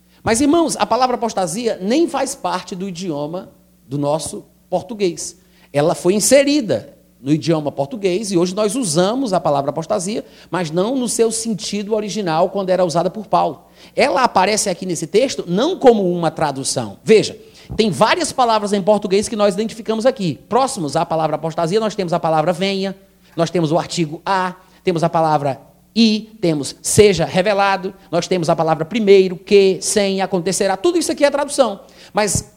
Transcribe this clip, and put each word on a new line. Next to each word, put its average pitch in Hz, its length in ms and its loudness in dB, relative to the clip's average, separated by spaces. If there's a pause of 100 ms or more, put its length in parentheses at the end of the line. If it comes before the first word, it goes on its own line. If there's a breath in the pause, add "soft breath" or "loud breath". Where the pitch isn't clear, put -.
(220 soft breath)
Mas, 226 180 2
irmãos, 294 360 2
a - 80 2
palavra 247 300 0
apostasia 214 680 -4
nem 254 280 2
faz 269 260 -4
parte 180 400 -6
do 190 140 -8
idioma 165 600 -8 (360)
do 135 100 -8
nosso 147 480 -4 (240)
português. 180 720 -4 (340 soft breath)
Ela 151 220 2
foi 185 200 0
inserida 254 840 2 (220)
no 135 120 0
idioma 151 400 0
português 190 580 -4
e 170 80 2
hoje 185 160 0
nós 208 200 -2
usamos 208 580 0
a 170 80 2
palavra 143 300 0
apostasia, 175 540 -4 (260 loud breath)
mas 170 200 -2
não 196 260 0
no 247 120 -2
seu 226 240 0
sentido 214 640 -4
original 190 560 -2
quando 190 200 -4
era 180 140 2
usada 175 260 0
por 214 160 -12
Paulo. 175 380 0 (300 loud breath)
Ela 262 280 2
aparece 208 480 2
aqui 185 160 -6
nesse 165 200 -4
texto 233 400 0
não 247 300 0
como 220 360 4
uma 170 180 0
tradução. 135 720 -4
Veja, 175 360 4 (380 loud breath)
tem 214 140 2
várias 254 420 0
palavras 220 400 0
em 202 80 0
português 202 480 0
que 226 80 -6
nós 208 180 2
identificamos 220 520 -2
aqui, 185 320 0 (100)
próximos 208 480 0
à 165 80 2
palavra 160 320 -2
apostasia, 165 440 -2
nós 220 140 -4
temos 175 180 -4
a 170 80 0
palavra 160 320 2
venha, 196 440 -2 (400 soft breath)
nós 160 140 0
temos 160 220 0
o 170 60 2
artigo 160 460 -4
a, 185 300 -2 (280 soft breath)
temos 165 200 0
a 170 60 2
palavra 151 520 0 (340)
e, 214 460 2
temos 151 400 -2
seja 196 440 4
revelado, 190 680 0 (180 loud breath)
nós 175 180 -2
temos 175 200 -2
a 165 80 2
palavra 160 280 0
primeiro, 190 520 4
que, 196 460 4
sem, 196 400 0
acontecerá, 190 540 -2
tudo 349 200 0
isso 330 140 -2
aqui 285 140 -2
é 277 60 6
tradução. 277 500 -2 (320 loud breath)
Mas - 440 -2